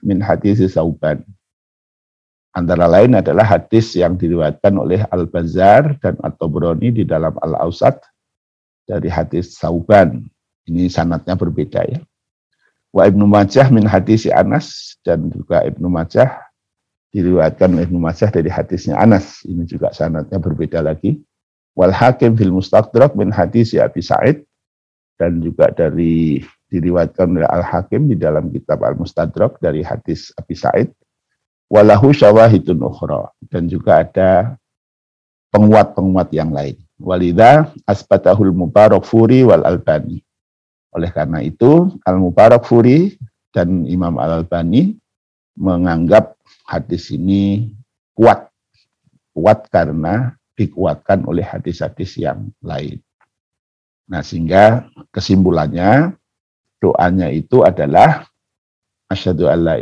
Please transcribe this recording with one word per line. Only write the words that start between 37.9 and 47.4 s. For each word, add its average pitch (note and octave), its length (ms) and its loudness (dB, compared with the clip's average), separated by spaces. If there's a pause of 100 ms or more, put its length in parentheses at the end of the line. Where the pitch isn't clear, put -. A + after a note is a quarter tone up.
asbatahul G2 640 0
Mubarakfuri G#2+ 880 4
wal G2 240 4
Albani. E2+ 560 -4 (720)
Oleh E2+ 160 -6
karena D2+ 320 -6
itu, D3 480 2 (160)
Al F#2 160 0
Mubarakfuri A#2+ 960 4 (320)
dan F2+ 320 -2
Imam F2 320 -4
Al D#2+ 320 -4
Albani F#2+ 480 -2 (640)
menganggap F2 800 0 (320)
hadis - 400 -8
ini G2+ 640 -2 (400)